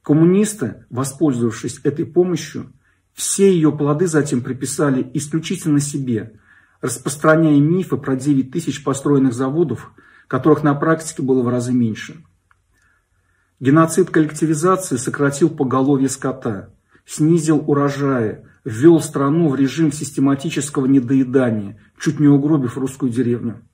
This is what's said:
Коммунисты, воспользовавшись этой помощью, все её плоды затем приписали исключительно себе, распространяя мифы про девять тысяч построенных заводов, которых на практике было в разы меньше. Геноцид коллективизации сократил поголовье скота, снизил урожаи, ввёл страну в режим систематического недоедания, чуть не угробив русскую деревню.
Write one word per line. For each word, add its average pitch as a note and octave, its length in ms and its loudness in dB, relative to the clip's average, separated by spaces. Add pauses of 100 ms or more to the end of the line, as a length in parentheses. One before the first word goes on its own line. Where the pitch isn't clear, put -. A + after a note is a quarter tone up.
Коммунисты, E3 880 2
воспользовавшись B2 920 -4
этой D3 220 -2
помощью, - 680 -2 (400)
все G3 400 2
её D#3 180 4
плоды D3 360 0
затем C#3 340 0
приписали C3 720 -2
исключительно D#3+ 680 -2
себе, B2+ 600 -6 (420)
распространяя D#3 800 2
мифы E3 380 0
про C3+ 180 -4
девять C3 360 0
тысяч E3 320 -6
построенных C3+ 500 2
заводов, C3+ 600 -4 (340)
которых D3 360 2
на D3 100 2
практике D#3+ 480 -2
было C3 220 2
в A#2+ 40 0
разы A#2+ 260 -2
меньше. A2+ 500 -2 (1400)
Геноцид E3 500 2
коллективизации D#3+ 880 0
сократил C#3+ 520 0
поголовье C3+ 600 0
скота, B2 640 -8 (320)
снизил D#3 640 2
урожаи, C3+ 800 -2 (180)
ввёл C#3+ 380 4
страну C#3+ 480 0
в C3 60 0
режим C#3 360 0
систематического C#3 920 -2
недоедания, B2 960 2 (180)
чуть D3 220 -2
не D3 60 6
угробив C#3 500 2
русскую C3 340 -4
деревню. A#2 500 -4 (120)